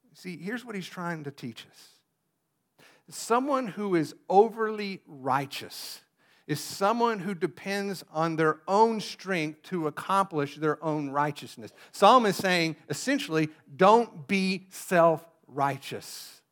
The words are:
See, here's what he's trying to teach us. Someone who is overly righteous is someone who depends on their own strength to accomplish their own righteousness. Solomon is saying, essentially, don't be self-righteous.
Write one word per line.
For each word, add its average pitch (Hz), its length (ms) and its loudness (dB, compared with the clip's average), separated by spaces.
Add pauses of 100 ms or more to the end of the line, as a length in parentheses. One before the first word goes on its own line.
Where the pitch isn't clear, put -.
(140)
See, 180 240 -14
here's 214 260 -10
what 233 100 -14
he's 180 140 -8
trying 170 380 -8
to 139 60 -8
teach - 380 -14
us. - 200 -20 (1200)
Someone 262 580 -2
who 196 280 -4
is 156 200 0 (140)
overly 214 760 2
righteous 135 960 -6 (440)
is 151 160 -4
someone 226 580 0
who 190 160 -4
depends 196 760 -6
on 160 260 -2
their 156 320 2
own 220 320 4
strength 160 600 -6
to 165 240 -4
accomplish 156 680 -2
their 147 280 -2
own 151 260 -2
righteousness. 139 640 -6 (180)
Solomon 220 380 8
is 180 80 -2
saying, 170 400 0 (120)
essentially, 160 600 -2 (260)
don't 202 520 4
be 190 420 0
self-righteous. - 1700 -2 (100)